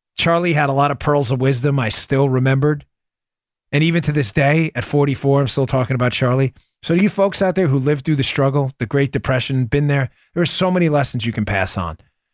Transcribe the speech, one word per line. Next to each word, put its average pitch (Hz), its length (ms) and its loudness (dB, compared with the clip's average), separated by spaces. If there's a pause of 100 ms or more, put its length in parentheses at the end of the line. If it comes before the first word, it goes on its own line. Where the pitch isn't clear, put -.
(160)
Charlie 170 380 0
had 147 140 2
a 139 40 -2
lot 143 180 2
of 139 80 -4
pearls 143 320 0
of 127 100 -2
wisdom 139 380 0
I 113 120 -2
still 139 380 0
remembered. 135 580 0 (840)
And 147 140 2
even 165 180 2
to 147 100 -2
this 147 200 -2
day, 156 420 2
at 120 100 -6
forty-four, 139 580 2
I'm 131 60 0
still 135 180 -2
talking 131 280 -2
about 123 180 0
Charlie. 131 420 0 (260)
So 170 140 -2
you 190 160 4
folks 196 320 -2
out 185 120 0
there 185 120 2
who 139 120 2
lived 139 280 -2
through 156 100 2
the 135 80 0
struggle, 135 540 0
the 123 80 -4
Great 139 260 0
Depression, 131 540 -2
been 143 220 0
there, 139 220 0 (220)
there 170 100 -2
are 160 40 2
so 185 240 -2
many 175 180 2
lessons 127 380 -2
you 117 60 -2
can 107 120 -4
pass 98 320 -2
on. 85 220 -6 (360)